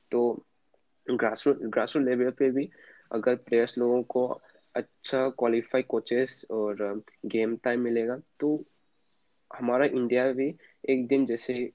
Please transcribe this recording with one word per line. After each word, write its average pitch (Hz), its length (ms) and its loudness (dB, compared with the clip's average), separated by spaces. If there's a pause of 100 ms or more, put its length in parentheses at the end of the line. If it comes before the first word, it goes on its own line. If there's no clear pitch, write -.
(100)
तो 120 360 0 (640)
ग्रासरूट, 113 520 2
ग्रासरूट 117 420 0
लेवल 127 260 2
पे 131 200 2
भी 135 200 -2 (420)
अगर 120 220 0
प्लेयर्स 117 440 0
लोगों 120 240 2
को 127 380 -2 (340)
अच्छा - 540 -4
क्वालिफाई 120 540 0
कोचेस 123 680 -2
और, 104 320 -2
अ, 104 300 -6 (140)
गेम 113 300 0
टाइम 120 240 -2
मिलेगा, 120 400 -2 (200)
तो 151 240 -2 (920)
हमारा 123 260 2
इंडिया 127 480 2
भी 135 220 -2 (340)
एक 131 180 2
दिन 135 200 4
जैसे 123 480 -4